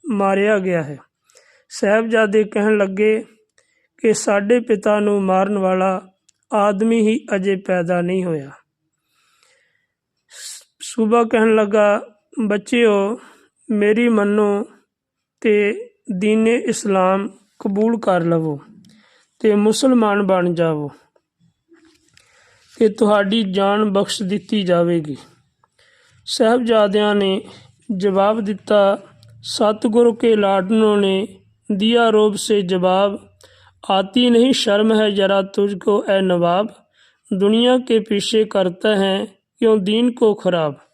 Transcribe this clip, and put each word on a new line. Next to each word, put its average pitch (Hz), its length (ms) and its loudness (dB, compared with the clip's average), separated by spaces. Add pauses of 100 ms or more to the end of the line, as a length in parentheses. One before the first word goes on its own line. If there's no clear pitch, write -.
(120)
ਮਾਰਿਆ 196 480 0
ਗਿਆ 180 240 -2
ਹੈ।" 143 140 -12 (720)
ਸਾਹਿਬਜ਼ਾਦੇ 220 720 0
ਕਹਿਣ 214 340 0
ਲੱਗੇ 208 460 0 (720)
ਕਿ 220 160 0
"ਸਾਡੇ 208 460 0
ਪਿਤਾ 208 400 0
ਨੂੰ 202 240 0
ਮਾਰਨ 190 340 0
ਵਾਲਾ 185 440 0 (520)
ਆਦਮੀ 214 540 2
ਹੀ 226 120 0 (160)
ਅਜੇ 196 200 -2
ਪੈਦਾ 180 460 -2
ਨਹੀਂ 180 240 -2
ਹੋਇਆ।" 143 260 -6 (1800)
ਸ-, - 340 -20 (180)
ਸੂਬਾ 233 420 -2
ਕਹਿਣ 220 320 2
ਲੱਗਾ, 208 460 2 (460)
"ਬੱਚਿਓ, 208 720 0 (520)
ਮੇਰੀ 214 380 2
ਮੰਨੋ 208 560 0 (760)
ਤੇ 208 320 0 (460)
ਦੀਨੇ 220 360 2
ਇਸਲਾਮ 196 720 -2 (300)
ਕਬੂਲ 214 400 -2
ਕਰ 180 220 0
ਲਵੋ 160 380 -2 (800)
ਤੇ 214 160 2
ਮੁਸਲਮਾਨ 214 680 2
ਬਣ 180 300 0
ਜਾਵੋ 156 380 -2 (1900)
ਤੇ 220 120 2
ਤੁਹਾਡੀ 208 540 2
ਜਾਨ 196 420 0
ਬਖਸ਼ 202 380 -2
ਦਿੱਤੀ 202 380 -4
ਜਾਵੇਗੀ।" 170 560 0 (1080)
ਸਾਹਿਬਜ਼ਾਦਿਆਂ 220 880 0
ਨੇ 196 260 -2 (560)
ਜਵਾਬ 196 440 0
ਦਿੱਤਾ, 202 640 0 (380)
"ਸਤਿਗੁਰੂ 226 720 0
ਕੇ 233 220 2
ਲਾਡਨੋਂ 208 600 2
ਨੇ 196 300 -2 (440)
ਦਿਆ 226 380 2
ਰੋਬ 214 260 2
ਸੇ 208 260 -2
ਜਵਾਬ, 185 580 0 (720)
ਆਤੀ 196 380 0
ਨਹੀਂ 240 240 4
ਸ਼ਰਮ 214 480 0
ਹੈ 214 80 2
ਜ਼ਰਾ 196 320 0
ਤੁਝ 202 340 -4
ਕੋ 202 320 -2
ਐ 196 140 0
ਨਵਾਬ, 180 460 0 (720)
ਦੁਨੀਆ 233 380 2
ਕੇ 240 220 0
ਪਿੱਛੇ 214 440 -2
ਕਰਤਾ 202 520 -2
ਹੈ 196 300 -2
ਕਿਉਂ - 520 -2
ਦੀਨ 214 340 0
ਕੋ 220 240 0
ਖਰਾਬ।" 165 400 -2 (180)